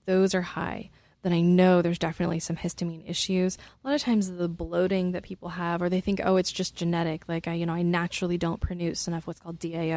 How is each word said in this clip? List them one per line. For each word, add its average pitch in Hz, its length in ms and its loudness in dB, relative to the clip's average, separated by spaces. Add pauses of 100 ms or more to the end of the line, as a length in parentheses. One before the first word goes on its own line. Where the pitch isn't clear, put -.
those 190 300 4
are 185 60 0
high, - 480 -8 (340)
then 185 100 0
I 170 80 4
know 180 400 8
there's 170 160 0
definitely 170 420 -2
some 165 180 -4
histamine 170 520 -6
issues. 185 480 0 (260)
A 262 40 -14
lot 277 80 2
of 294 60 0
times 214 300 2
the 175 180 -2
bloating 180 640 0
that 180 100 -8
people 180 260 -12
have, 170 320 -4
or 175 80 0
they 185 120 2
think, 196 220 0
"Oh, 190 120 4
it's 185 160 2
just - 240 -6
genetic. 170 520 -2
Like, 165 200 -4
I, 170 60 -2
you 170 120 -2
know, 170 80 -2
I 175 80 -2
naturally 175 560 0
don't 170 240 -4
produce 175 460 -4
enough 170 180 -6
what's 170 140 -10
called 170 200 -14
D 165 160 -6
A 160 220 -2